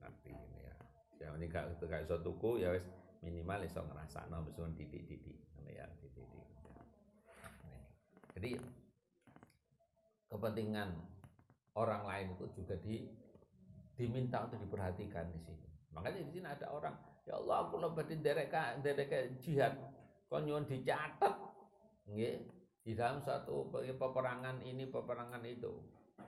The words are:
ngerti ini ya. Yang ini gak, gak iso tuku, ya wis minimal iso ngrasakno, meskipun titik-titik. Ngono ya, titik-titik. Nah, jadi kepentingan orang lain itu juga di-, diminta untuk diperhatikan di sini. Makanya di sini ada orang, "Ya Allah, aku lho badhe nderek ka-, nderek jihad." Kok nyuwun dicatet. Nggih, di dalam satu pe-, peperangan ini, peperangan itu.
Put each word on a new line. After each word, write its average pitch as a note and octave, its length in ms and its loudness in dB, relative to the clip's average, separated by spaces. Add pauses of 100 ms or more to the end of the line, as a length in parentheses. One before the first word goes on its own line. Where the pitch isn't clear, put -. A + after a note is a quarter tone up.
ngerti - 320 -14
ini - 320 -10
ya. C2 100 -12 (420)
Yang D2+ 200 -8
ini E2+ 120 0
gak, D#2+ 160 2 (200)
gak D#2+ 200 2
iso E2+ 160 4
tuku, G#2+ 400 2
ya F2+ 120 6
wis F#2 120 4 (360)
minimal E2+ 440 -2
iso F2 160 -4
ngrasakno, D#2+ 640 -6
meskipun E2 320 -4
titik-titik. C#2+ 600 -8 (200)
Ngono D2 160 -12
ya, C#2 120 -12 (160)
titik-titik. B1+ 560 -16 (1080)
Nah, - 160 -12 (560)
jadi A2+ 140 0 (1800)
kepentingan G#2+ 600 2 (880)
orang G#2+ 280 4
lain G2 220 0 (100)
itu - 80 -4 (120)
juga F#2+ 240 -4
di-, A2 280 -2 (880)
diminta B2 480 2
untuk - 200 -6
diperhatikan F#2 680 0
di D#2+ 80 -6
sini. D#2+ 260 -12 (260)
Makanya B2+ 280 -2
di C#3+ 80 -4
sini F3+ 160 -6
ada C#3+ 280 -4
orang, D3 200 -2 (320)
"Ya - 160 0
Allah, - 240 6
aku E3+ 160 0
lho E3+ 120 4
badhe D#3+ 240 0
nderek D3 360 6
ka-, C#3 280 4
nderek C#3 600 4
jihad." C#3 320 8 (540)
Kok D3+ 160 4
nyuwun D3 240 4
dicatet. C#3+ 800 4 (600)
Nggih, A2+ 280 2 (480)
di A2+ 120 -2
dalam A#2+ 240 4
satu C3+ 520 0
pe-, B2+ 240 0
peperangan B2+ 680 2
ini, B2+ 240 -2
peperangan A#2+ 560 -2
itu. A#2 280 -4 (560)